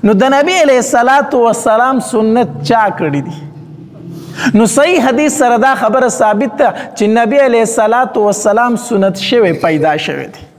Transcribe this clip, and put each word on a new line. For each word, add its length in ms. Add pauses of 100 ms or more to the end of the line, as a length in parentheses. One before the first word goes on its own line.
نو 180
د 120
نبی 280
علیه 220
الصلاة 600
والسلام 640
سنت 420 (200)
چا 140 (160)
کړی 280
دی؟ 80 (1200)
نو 60 (100)
صحیح 320
حدیث 300
سره 280
دا 160
خبره 360
ثابت 340 (100)
ده 80 (260)
چې 80 (180)
نبی 260
علیه 220
الصلاة 440 (140)
والسلام 480 (140)
سنت 400
شوی، 220 (140)
پیدا 400
شوی 220 (100)
دی. 100 (120)